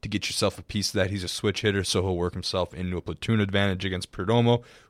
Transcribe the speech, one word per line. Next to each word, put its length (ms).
to 80
get 180
yourself 320
a 40
piece 260
of 60
that. 160
He's 140
a 40
switch 320
hitter, 240
so 160
he'll 160
work 160
himself 400
into 240
a 60
platoon 380
advantage 440
against 260
Perdomo, 540